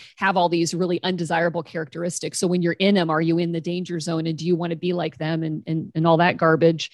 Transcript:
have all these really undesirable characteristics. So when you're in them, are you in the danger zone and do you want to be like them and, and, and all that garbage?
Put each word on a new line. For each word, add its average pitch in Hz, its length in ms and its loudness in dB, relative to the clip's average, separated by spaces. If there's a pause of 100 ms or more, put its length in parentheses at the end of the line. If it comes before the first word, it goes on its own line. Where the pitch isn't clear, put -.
(160)
have 190 220 0
all 175 100 6
these 170 260 0
really 175 300 -2
undesirable 170 600 -2
characteristics. 165 760 -8
So 190 80 2
when 180 140 0
you're 170 120 0
in 196 220 2
them, 170 140 2
are 156 120 0
you 165 160 2
in 170 140 0
the 165 100 -4
danger 175 380 -6
zone 160 280 -4
and 160 100 -4
do 160 80 -8
you 175 100 2
want 170 140 -2
to 170 80 -4
be 175 160 -2
like 165 240 -4
them 160 260 -4
and, 156 240 -6
and, 160 260 -4
and 160 140 0
all 165 100 6
that 175 200 2
garbage? 165 560 4